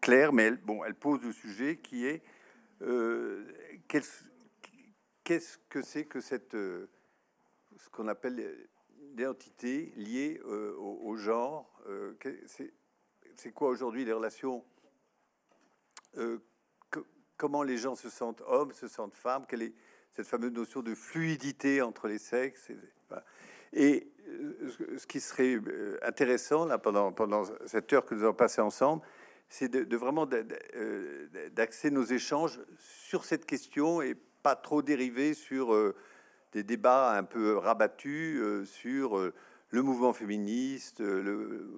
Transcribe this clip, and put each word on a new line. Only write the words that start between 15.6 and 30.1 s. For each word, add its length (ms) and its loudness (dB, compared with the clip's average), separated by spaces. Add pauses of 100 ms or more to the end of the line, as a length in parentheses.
euh, 220 -2 (520)
que, 100 -6 (360)
comment 260 0
les 140 0
gens 180 -2
se 140 -12
sentent 400 -6
hommes, 240 4
se 160 -14
sentent 260 -10
femmes, 320 -4
quelle 140 -6
est 140 -6 (360)
cette 160 -10
fameuse 260 -4
notion 280 -6
de 140 -6
fluidité 880 0
entre 260 -4
les 80 -2
sexes, 540 -4
et, 80 -14 (300)
voilà. 160 -12 (500)
Et, 360 6 (160)
euh, 440 -10
ce, 280 -10
ce 80 -14
qui 140 -8
serait, 340 2
euh, 480 -4
intéressant 600 2
là, 140 0
pendant, 340 2
pendant 320 2 (220)
cette 260 0
heure 140 6
que 80 -6
nous 80 0
allons 100 6
passer 300 4
ensemble, 400 2 (480)
c'est 180 -2
de, 160 2
de 140 0
vraiment 260 0